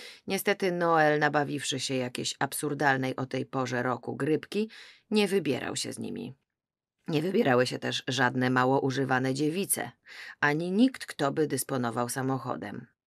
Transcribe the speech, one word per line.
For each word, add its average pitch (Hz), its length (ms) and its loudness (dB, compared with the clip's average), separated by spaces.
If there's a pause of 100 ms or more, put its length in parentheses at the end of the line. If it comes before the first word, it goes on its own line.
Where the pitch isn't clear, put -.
(280)
Niestety 196 440 0
Noel, 165 480 4
nabawiwszy 143 600 0
się 135 160 -4
jakiejś 127 440 -4
absurdalnej 139 760 0
o 131 100 -4
tej 131 200 -4
porze 123 380 -2
roku 123 320 -4
grypki, 156 540 -2 (400)
nie 208 180 4
wybierał 143 480 -2
się 120 180 -6
z - 60 -12
nimi. 98 360 -10 (720)
Nie 151 140 2
wybierały 160 460 4
się - 120 -4
też 127 280 -4
żadne 127 420 2
mało 127 300 4
używane 131 540 0
dziewice, 151 580 -2 (480)
ani 156 320 0
nikt, 247 340 2
kto 143 260 -2
by 151 160 2
dysponował 123 640 -2
samochodem. 127 800 -6 (200)